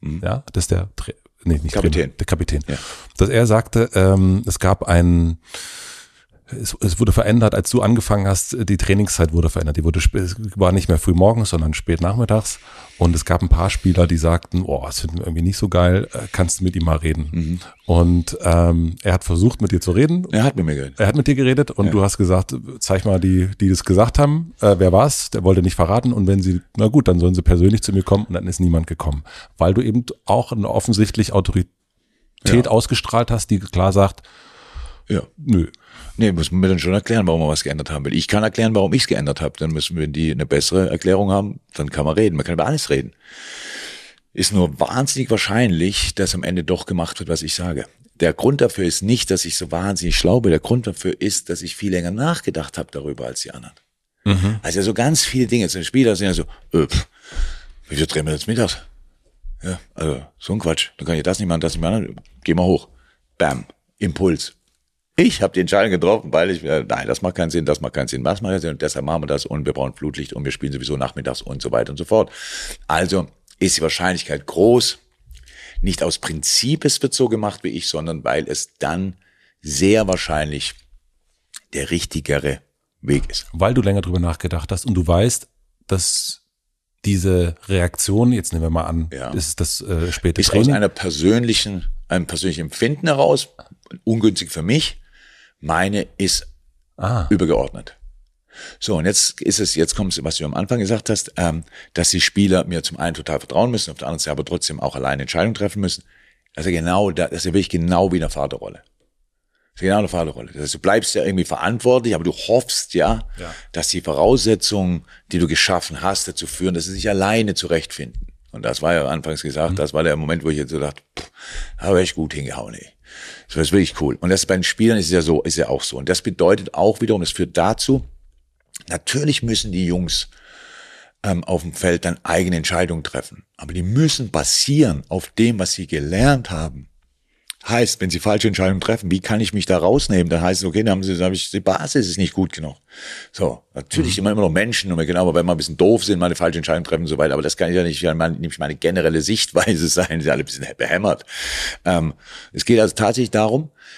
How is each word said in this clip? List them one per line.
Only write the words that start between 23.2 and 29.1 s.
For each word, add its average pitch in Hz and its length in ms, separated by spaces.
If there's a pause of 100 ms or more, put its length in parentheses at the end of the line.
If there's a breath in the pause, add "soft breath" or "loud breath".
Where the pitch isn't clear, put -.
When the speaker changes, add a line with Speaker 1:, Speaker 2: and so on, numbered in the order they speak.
Speaker 2:
die 98 80
das 90 160
gesagt 101 340
haben. 151 420
Äh, 101 180
wer 90 140
war's?“ 127 380
Der 107 120
wollte 90 200
nicht 92 120
verraten. 110 380
Und 104 140
wenn 98 160
sie, 90 180 (160)
na 110 120
gut, 131 200
dann 90 100
sollen 87 160
sie 90 80
persönlich 92 400
zu 101 100
mir 95 100
kommen. 101 240
Und 90 80
dann 92 120
ist 90 140
niemand 82 260
gekommen. 73 380 (340 loud breath)